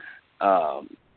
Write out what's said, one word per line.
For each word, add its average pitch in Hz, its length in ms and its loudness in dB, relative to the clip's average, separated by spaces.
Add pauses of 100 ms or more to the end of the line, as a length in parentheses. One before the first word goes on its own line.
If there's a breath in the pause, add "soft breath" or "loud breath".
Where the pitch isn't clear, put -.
(420 loud breath)
um, 80 480 0 (280)